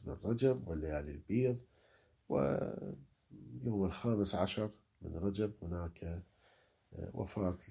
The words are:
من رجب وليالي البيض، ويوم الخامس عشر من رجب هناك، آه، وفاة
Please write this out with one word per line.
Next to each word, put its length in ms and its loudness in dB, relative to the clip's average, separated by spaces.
من 160 -6
رجب 440 4
وليالي 440 -2
البيض، 460 2
ويوم 1600 0
الخامس 500 2
عشر 340 2
من 140 -8
رجب 360 0
هناك، 420 -4
آه، 200 -8
وفاة 440 0